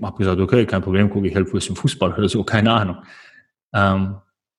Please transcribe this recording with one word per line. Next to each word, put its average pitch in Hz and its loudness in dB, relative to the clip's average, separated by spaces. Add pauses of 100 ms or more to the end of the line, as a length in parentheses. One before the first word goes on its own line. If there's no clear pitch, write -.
hab 98 -8
gesagt, 92 0
"Okay, 107 4
kein 95 -2
Problem, 98 2
guck, 101 -2
ich 92 -2
helfe 95 0
ein - -12
bisschen 95 -4
Fußball 92 -2
oder 104 0
so, 107 -2
keine 110 2
Ahnung." 104 0 (760)
Ähm, 98 0 (420)